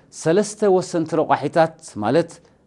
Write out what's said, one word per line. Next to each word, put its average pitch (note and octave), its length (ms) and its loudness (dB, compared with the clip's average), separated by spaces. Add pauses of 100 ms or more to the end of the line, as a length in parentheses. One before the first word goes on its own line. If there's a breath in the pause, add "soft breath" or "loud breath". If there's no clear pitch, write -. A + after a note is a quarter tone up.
(160 loud breath)
ሰለስተ G3 440 -2 (120)
ወሰንቲ F3 460 0
ረቋሒታት D#3+ 580 0 (200)
ማለት B2+ 360 0 (360 soft breath)